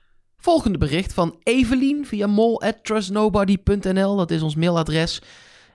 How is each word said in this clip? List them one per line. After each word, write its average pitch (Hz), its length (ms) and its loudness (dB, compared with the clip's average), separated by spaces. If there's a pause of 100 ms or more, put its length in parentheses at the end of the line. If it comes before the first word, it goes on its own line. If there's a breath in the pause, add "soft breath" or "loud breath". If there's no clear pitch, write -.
(380 soft breath)
Volgende 277 400 0
bericht 156 360 -2
van 175 300 -2
Evelien 262 640 0
via 202 220 -4
mol 220 340 2
at - 220 -4
trustnobody 202 720 0
punt 196 260 0
N 190 200 0
L. 196 120 0
Dat 180 160 -2
is 165 100 0
ons 156 140 -2
mailadres. 160 680 0 (540 loud breath)